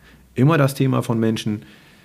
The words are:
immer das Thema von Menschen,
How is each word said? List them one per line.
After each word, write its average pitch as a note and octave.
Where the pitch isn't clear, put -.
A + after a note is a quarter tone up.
immer D3
das C3+
Thema B2+
von A#2
Menschen, A2+